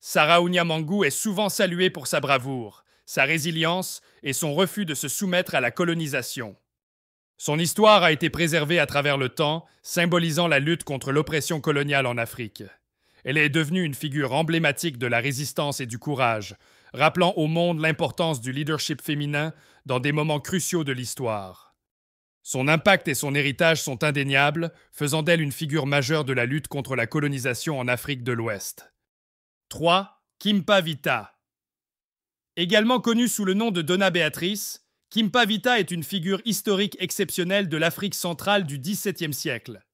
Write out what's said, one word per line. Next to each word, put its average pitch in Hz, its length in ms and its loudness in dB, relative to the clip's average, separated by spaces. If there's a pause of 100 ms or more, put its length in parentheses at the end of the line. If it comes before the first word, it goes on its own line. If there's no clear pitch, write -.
Sarah 170 380 4
Onyamangu 170 640 0
est 139 40 4
souvent 202 380 -2
saluée 185 400 2
pour 165 200 -6
sa 160 100 0
bravoure, 131 680 -2 (220)
sa - 160 0
résilience 160 760 0 (240)
et 143 80 -2
son 151 200 -2
refus 190 320 0
de 151 100 -4
se 139 120 -6
soumettre 180 480 -2
à 143 60 4
la 120 100 0
colonisation. 139 880 -4 (800)
Son 151 200 -2
histoire 202 460 6
a 170 80 6
été 156 180 2
préservée 160 520 2
à 143 60 4
travers 143 300 0
le 131 120 0
temps, 156 360 -2 (180)
symbolisant 170 680 2
la 147 100 4
lutte 160 240 0
contre 135 300 -6
l'oppression 156 480 0
coloniale 143 460 0
en 120 120 -2
Afrique. 113 460 -8 (580)
Elle 131 160 -2
est 151 100 4
devenue 160 360 0
une 147 100 -4
figure 139 380 -4
emblématique 160 680 0
de 123 80 -4
la 120 140 0
résistance 143 580 -4
et 135 80 -6
du 113 140 -10
courage, 113 560 -2 (360)
rappelant 165 440 2
au 160 100 2
monde 165 340 0
l'importance 156 600 -2
du 120 100 -8
leadership 147 500 -4
féminin 147 540 -4 (320)
dans 127 140 -2
des 139 100 0
moments 151 300 0
cruciaux 170 420 -2
de 143 100 -4
l'histoire. 110 840 -8 (680)
Son 131 240 -2
impact 180 400 4
et 151 80 0
son 139 220 -2
héritage 147 440 2
sont 131 220 -6
indéniables, 147 680 2 (180)
faisant 151 320 -2
d'elle 165 180 4
une 147 120 -2
figure 147 340 -2
majeure 143 380 2
de 131 80 -2
la 123 120 0
lutte 139 220 -4
contre 135 300 -6
la 117 100 0
colonisation 139 720 -2
en 123 80 -4
Afrique 123 380 -4
de 123 80 -2
l'Ouest. 113 560 -6 (800)
Trois, 170 540 0 (160)
Kimpa 202 440 4
Vita. 139 560 -4 (1160)
Également 214 440 4
connue 233 260 2
sous 208 200 -2
le 185 80 2
nom 226 160 0
de 180 100 -2
Donna 185 300 2
Beatrice, 170 760 -2 (220)
Kimpa 226 380 2
Vita 220 340 2
est 180 100 -2
une 170 140 -6
figure 190 400 -2
historique 202 560 0
exceptionnelle 185 720 -2
de 156 80 -2
l'Afrique 170 360 0
centrale 190 520 0
du 139 120 -6
dix-septième 170 540 -4
siècle. 120 500 -8 (100)